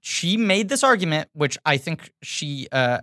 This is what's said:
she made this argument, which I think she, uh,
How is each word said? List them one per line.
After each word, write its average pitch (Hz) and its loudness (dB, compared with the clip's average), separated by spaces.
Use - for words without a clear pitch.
she 180 -2
made 202 2
this 269 0
argument, 180 2
which 147 -2
I 147 2
think 156 -8
she, 143 -8
uh, 123 2